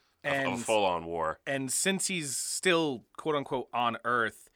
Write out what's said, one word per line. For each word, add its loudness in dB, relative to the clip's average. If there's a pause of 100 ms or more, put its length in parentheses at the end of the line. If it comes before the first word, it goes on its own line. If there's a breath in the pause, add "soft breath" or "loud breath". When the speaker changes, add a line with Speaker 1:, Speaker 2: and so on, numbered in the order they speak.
(240 soft breath)
Speaker 1:
of, -2
of -
a -2
Speaker 2:
And -2
Speaker 1:
full-on 4
war. -2
Speaker 2:
And -4
since 0
he's -4
still, 0 (140)
quote -2
unquote, -4
on 0
Earth, 0